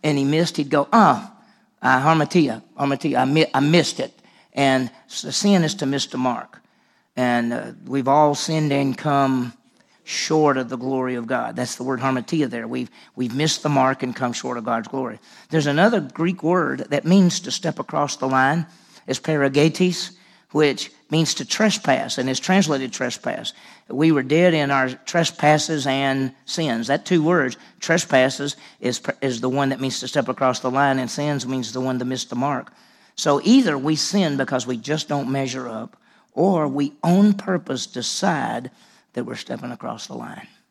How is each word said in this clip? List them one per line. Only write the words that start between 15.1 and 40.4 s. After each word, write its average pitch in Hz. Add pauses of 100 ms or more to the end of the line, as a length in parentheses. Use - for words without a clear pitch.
There's 156
another 185
Greek 165
word 156 (100)
that 143
means 180
to -
step -
across 147
the 131
line. 139 (400)
It's 131
paragetes, 151 (400)
which 143 (180)
means 160
to 135
trespass, 143
and 131
is 131
translated 151
trespass. - (360)
We 156
were 139
dead 160
in 143
our 131
trespasses 151
and 135 (120)
sins. 117
That 139
two 170
words, 151 (240)
trespasses, 143 (240)
is, 123 (200)
is 123
the 127
one 135
that 127
means 131
to 127
step 123
across 127
the 127
line, 135
and 127
sins 147
means 123
the 127
one 131
to 123
miss 127
the -
mark. 131 (440)
So 143
either 220
we 147
sin 175
because 131
we 123
just 147
don't 139
measure 131
up, 110 (360)
or 165
we 143 (100)
on 196
purpose 175
decide 123 (420)
that 123
we're 120
stepping 123
across 117
the -
line. 113 (220)